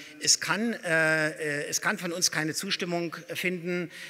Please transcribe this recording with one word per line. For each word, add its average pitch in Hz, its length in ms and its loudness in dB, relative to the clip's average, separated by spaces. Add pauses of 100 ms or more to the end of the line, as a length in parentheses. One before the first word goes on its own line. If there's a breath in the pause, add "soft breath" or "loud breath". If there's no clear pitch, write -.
(200 loud breath)
es - 200 4
kann, 214 320 2
äh, 160 580 4
äh, 151 380 -2
es 160 120 0
kann 202 160 0
von 175 160 -4
uns 180 200 0
keine 156 220 0
Zustimmung 175 640 -2 (160)
finden, 180 560 -2 (220 loud breath)